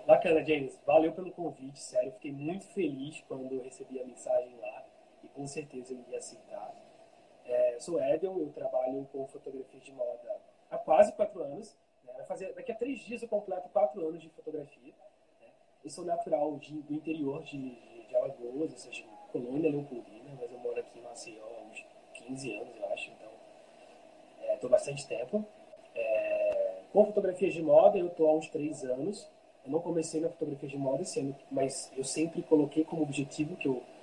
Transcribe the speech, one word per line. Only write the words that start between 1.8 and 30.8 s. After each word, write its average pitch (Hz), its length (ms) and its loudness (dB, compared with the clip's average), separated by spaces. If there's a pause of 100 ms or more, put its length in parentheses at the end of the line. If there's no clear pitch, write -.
Fiquei 147 180 -12
muito 156 360 -6
feliz 147 600 -4
quando 131 260 -8
eu 131 80 -6
recebi 127 380 -12
a 127 60 -8
mensagem 123 560 -2
lá 107 240 -12 (380)
e - 40 -20
com 139 180 -10
certeza 135 480 -8
eu 123 60 -10
iria 120 180 -10
aceitar. - 560 -12 (720)
É, 123 300 4
eu 120 60 -10
sou 160 200 0
Edel, 165 380 2
eu 147 140 -2
trabalho 135 580 0
com 135 160 -6
fotografia 135 540 -12
de 139 100 -20
moda 120 480 -6 (320)
há - 60 -4
quase 185 340 8
quatro 175 320 -2
anos. 143 340 -10 (280)
Né? 123 100 -16
Vai 202 100 -12
fazer, 185 280 -8
daqui 180 180 -8
a 220 40 -4
três 254 240 -6
dias 226 220 -10
eu 226 60 -10
completo 196 420 -2
quatro 185 380 2
anos 165 140 -6
de 160 80 -20
fotografia. 147 640 -10 (480)
Né? - 60 -20 (360)
Eu 151 60 -12
sou - 160 -10
natural 156 500 0
de, 147 280 -10
do 147 100 -6
interior 151 500 -4
de, 143 140 -12
de, - 500 -14
de 131 80 -10
Alagoas, 131 560 -2
ou - 60 -16
seja, - 260 -12 (280)
Colônia 139 380 0
Leopoldina, 135 720 -6
mas - 120 -8
eu 123 80 -16
moro 120 200 -4
aqui 117 200 -12
em 120 40 -18
Maceió 113 400 -14
há 113 260 -12
uns - 160 -18 (280)
quinze 131 420 -8
anos, - 240 -12
eu 101 140 -4
acho, - 180 -6
então, 110 180 -18 (1120)
é, - 140 2
tô - 140 -6
bastante - 360 4
tempo. 208 400 -2 (480)
É, - 800 2 (180)
com 208 120 10
fotografias 190 480 2
de 170 80 -4
moda, 165 360 10
eu 175 140 2
tô 160 140 4
há 156 80 8
uns 156 140 2
três 151 380 -4
anos. 139 440 -4 (340)
Eu 135 80 -8
não 160 100 2
comecei 165 400 0
na 156 80 0
fotografia 143 400 -6
de 139 80 -6
moda 139 240 0